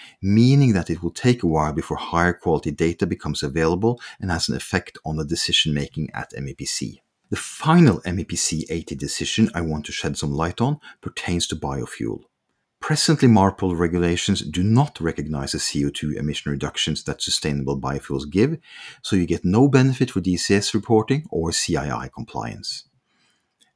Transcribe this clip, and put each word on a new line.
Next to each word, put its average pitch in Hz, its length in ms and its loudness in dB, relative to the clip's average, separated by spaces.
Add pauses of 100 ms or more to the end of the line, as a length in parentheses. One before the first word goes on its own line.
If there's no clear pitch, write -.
(200)
meaning 120 540 6
that 87 160 0
it 85 120 -4
will 85 80 -2
take 123 320 2
a 90 40 2
while 78 260 2
before 76 240 -4
higher 85 380 0
quality 80 360 -2
data 85 360 0
becomes 78 360 -4
available 82 560 0 (220)
and 95 100 -4
has 82 200 -2
an 87 60 -2
effect - 500 -4
on 78 100 -4
the 78 80 -2
decision 80 480 0
making 73 400 -4
at - 240 -10
M 69 120 -8
E 65 60 -10
P - 120 -12
C. - 340 -8 (300)
The 104 60 -4
final 156 680 4
M 92 160 -4
E - 40 -4
P 85 120 -8
C - 320 -2
eighty 80 260 -6
decision 80 600 0
I 85 80 -4
want 78 240 -4
to 71 60 -12
shed 73 260 -6
some 73 140 -4
light 80 280 -2
on 143 200 -2 (200)
pertains - 460 -4
to - 100 -6
biofuel. 58 680 -6 (560)
Presently, 151 480 4
marpol 95 500 4
regulations 87 640 0
do 85 200 -2
not 117 380 2
recognize 76 520 -4
the 78 60 -2
C 71 280 -2
O - 20 0
two 76 220 -6
emission 73 420 -4
reductions 73 520 -2
that - 180 -6
sustainable 71 580 -2
biofuels 67 500 -4
give, 123 280 2 (420)
so - 160 -2
you 90 80 4
get 82 220 -2
no 117 220 6
benefit 131 420 4
for 98 100 -4
D 90 160 0
C 98 200 2
S - 180 0
reporting 113 560 2
or 82 220 -2
C - 240 0
I 67 280 -4
I 65 40 -10
compliance. 57 760 -10 (920)